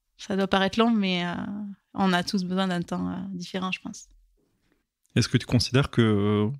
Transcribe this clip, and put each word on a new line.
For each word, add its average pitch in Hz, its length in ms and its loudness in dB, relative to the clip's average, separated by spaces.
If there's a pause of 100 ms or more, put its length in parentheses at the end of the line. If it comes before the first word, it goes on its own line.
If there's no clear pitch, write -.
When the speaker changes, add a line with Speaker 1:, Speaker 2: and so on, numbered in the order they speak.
(180)
Speaker 1:
Ça - 180 -6
doit 190 100 2
paraître 190 320 2
long, 226 120 4
mais, 190 340 2
euh, 175 80 -2 (600)
on 190 180 2
a 175 100 2
tous 185 220 -2
besoin 185 240 0
d'un 175 140 -2
temps, 180 260 -4
euh, 180 60 -4 (160)
différent, 185 420 -6
je - 80 -8
pense. - 280 -14 (1080)
Speaker 2:
Est-ce 117 140 2
que 120 80 2
tu - 80 0
considères 123 440 2
que, 117 120 2
euh, 104 580 2